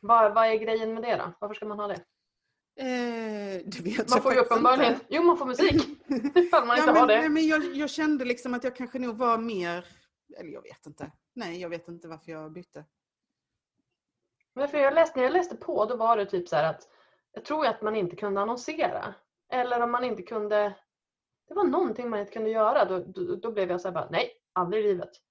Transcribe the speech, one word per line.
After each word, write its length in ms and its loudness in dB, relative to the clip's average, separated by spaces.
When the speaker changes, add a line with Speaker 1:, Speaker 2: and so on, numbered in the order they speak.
Speaker 1:
Vad, 320 6
vad 120 4
är 80 2
grejen 400 -2
med 80 -8
det 140 -2
då? 240 -6
Varför 140 -8
ska 120 -12
man 120 -8
ha 80 -4
det? 80 -4
Speaker 2:
Eh, 840 -6
det 140 -12
vet 180 -6
Speaker 1:
Man 100 0
Speaker 2:
jag 140 4
Speaker 1:
får 100 2
ju 60 4
Speaker 2:
faktiskt 140 4
Speaker 1:
uppenbarligen 400 6
Speaker 2:
inte. 160 -6
Speaker 1:
Jo, 140 0
man 160 6
får 80 -4
musik. 420 4
Speaker 2:
<laughs> 260 -2
Speaker 1:
Ifall 320 6
man 100 2
Speaker 2:
Ja, 60 4
Speaker 1:
inte 100 4
Speaker 2:
men, 80 8
Speaker 1:
har 60 8
det. 100 6
Speaker 2:
nej, 120 2
men 180 2
jag, 180 2
jag 260 -4
kände 340 0
liksom 300 -4
att 100 -8
jag 120 -4
kanske 220 -10
nog 180 -6
var 220 2
mer... 460 -4
Eller 120 -14
jag 120 -16
vet 240 -20
inte. 260 -16
Nej, 260 -10
jag 80 -10
vet 200 -10
inte 200 -16
varför 240 -16
jag 200 -14
bytte. 320 -18
Speaker 1:
Men 140 -4
för 100 -4
jag 160 2
läste, 240 2
när 60 2
jag 80 2
läste 240 0
på, 280 -2
då 120 -4
var 200 4
det 100 -2
typ 220 -4
så 80 -2
här 140 2
att... 180 -12
Jag 120 -16
tror 220 -2
att 160 -2
man 140 -2
inte 200 -4
kunde 240 -4
annonsera. 720 -4
Eller 280 -2
om 100 0
man 140 -2
inte 180 -6
kunde... 520 -2
Det 60 -16
var 100 2
någonting 460 -2
man 100 -4
inte 120 -10
kunde 180 -4
göra. 340 2
Då, 140 -2
då, 380 -6
då 160 -10
blev 180 -2
jag 100 -2
så 80 -6
här 60 -8
bara, 160 -4
"Nej, 200 -2
aldrig 320 0
i 40 2
livet." 220 -2